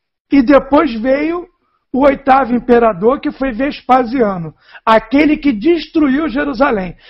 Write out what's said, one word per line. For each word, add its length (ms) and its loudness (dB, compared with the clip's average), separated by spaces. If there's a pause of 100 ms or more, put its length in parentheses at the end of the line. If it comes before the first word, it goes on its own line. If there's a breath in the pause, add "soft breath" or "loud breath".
(320)
e 100 4
depois 580 2
veio 480 -2 (440)
o 140 0
oitavo 500 2
imperador, 640 2
que 120 -6
foi 200 -6
Vespasiano, 1000 -2 (320 loud breath)
aquele 520 2
que 140 -2
destruiu 760 -2
Jerusalém. 680 -4 (140 soft breath)